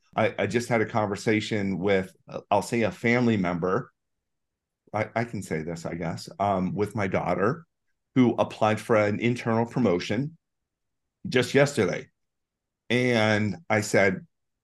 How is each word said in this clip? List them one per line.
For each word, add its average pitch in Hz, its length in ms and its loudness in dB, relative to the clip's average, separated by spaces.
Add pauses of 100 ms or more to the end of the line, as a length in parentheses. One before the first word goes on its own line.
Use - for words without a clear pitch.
(160)
I, 110 220 2
I 101 80 0
just 117 240 -2
had 117 100 2
a 104 60 2
conversation 104 920 -2
with, 95 360 0 (140)
uh, - 120 -12 (100)
I'll 101 120 2
say 117 200 -2
a 101 80 0
family 120 460 2
member. 90 560 -2 (1000)
I, 107 200 -2
I 117 100 0
can 110 180 -8
say 80 200 -6
this, 82 220 -10
I 80 100 -8
guess, 85 340 -8 (100)
um, 92 360 0
with 104 220 -4
my 101 120 -2
daughter, 95 580 -2 (480)
who 123 240 4
applied 107 420 0
for 113 160 2
an 104 240 2
internal 117 460 0
promotion 113 720 -2 (920)
just 123 260 2
yesterday. 131 520 2 (800)
And 107 680 2 (120)
I 107 120 2
said, 101 440 2 (400)